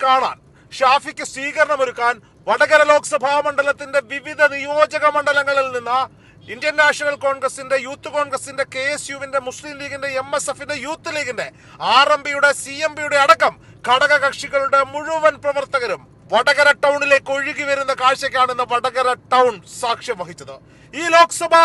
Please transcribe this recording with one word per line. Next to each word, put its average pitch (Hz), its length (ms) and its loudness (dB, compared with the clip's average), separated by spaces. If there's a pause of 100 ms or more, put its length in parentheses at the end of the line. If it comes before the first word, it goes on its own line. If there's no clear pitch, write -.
കാണാൻ, 262 320 2 (420)
ഷാഫിക്ക് 269 540 0
സ്വീകരണമൊരുക്കാൻ 269 840 0 (340)
വടകര 294 320 4 (120)
ലോക്സഭാ 294 400 0 (140)
മണ്ഡലത്തിന്റെ 277 560 -2 (100)
വിവിധ 302 300 -4 (140)
നിയോജക 294 500 0 (100)
മണ്ഡലങ്ങളിൽ 277 640 0
നിന്ന് 240 220 -2 (540)
ഇന്ത്യൻ 294 280 -4
നാഷണൽ 294 420 0
കോൺഗ്രസിന്റെ, 269 520 -4 (100)
യൂത്ത് 285 220 -12 (100)
കോൺഗ്രസിന്റെ, 269 460 -6 (100)
കെ 262 100 -6 (100)
എസ് 277 180 -10
യുവിന്റെ, 277 360 -6
മുസ്ലിം 285 320 -12
ലീഗിന്റെ, 277 280 -10 (140)
എം 277 160 -14
എസ് 277 140 -6
എഫിന്റെ, 277 240 -8 (100)
യൂത്ത് 320 300 -10
ലീഗിന്റെ, 240 320 -6 (480)
ആർ 285 120 6 (100)
എം 277 100 -12
പിയുടെ, 285 240 2 (100)
സി 277 140 -12 (100)
എം 302 100 -6
പിയുടെ 294 280 -2
അടക്കം 294 300 4 (360)
ഘടകകക്ഷികളുടെ 277 880 2 (140)
മുഴുവൻ 302 400 0 (100)
പ്രവർത്തകരും 269 580 -4 (300)
വടകര 285 360 4 (140)
ടൗണിലേക്ക് 285 540 2
ഒഴുകി 285 320 -6
വരുന്ന 269 320 -2
കാഴ്ചയ്ക്കാണ് 262 540 0
ഇന്ന് 247 180 -2
വടകര 247 360 -2 (240)
ടൗൺ 247 220 4 (240)
സാക്ഷ്യം 233 420 -6
വഹിച്ചത്. 160 320 -14 (480)
ഈ - 20 -6 (120)
ലോക്സഭാ 330 500 4